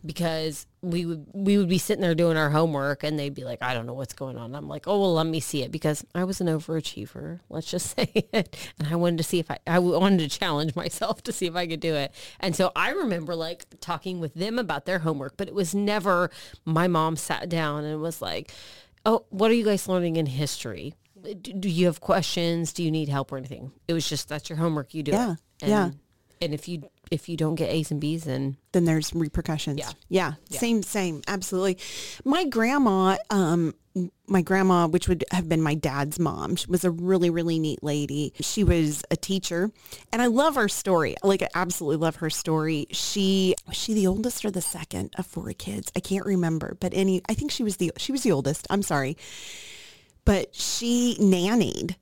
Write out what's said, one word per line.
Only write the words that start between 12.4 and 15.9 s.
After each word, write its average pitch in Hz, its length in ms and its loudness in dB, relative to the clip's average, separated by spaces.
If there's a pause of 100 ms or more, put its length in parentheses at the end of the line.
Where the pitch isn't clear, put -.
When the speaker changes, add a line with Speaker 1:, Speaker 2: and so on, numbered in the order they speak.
Speaker 1:
so 185 200 2
I 190 160 0
remember, 175 440 -2
like, 165 300 -6 (160)
talking 180 380 -6
with 156 160 -6
them 220 240 -4
about 160 260 -4
their 185 140 -2
homework, 147 360 -2
but 196 120 -6
it - 80 -10
was 180 180 -2
never, 202 560 2 (340)